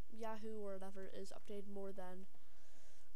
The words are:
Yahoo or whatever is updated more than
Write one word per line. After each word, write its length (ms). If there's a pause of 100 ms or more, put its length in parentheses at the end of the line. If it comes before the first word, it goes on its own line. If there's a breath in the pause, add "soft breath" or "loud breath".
(100)
Yahoo 520
or 120
whatever 400
is 180
updated 400
more 200
than 340 (880 loud breath)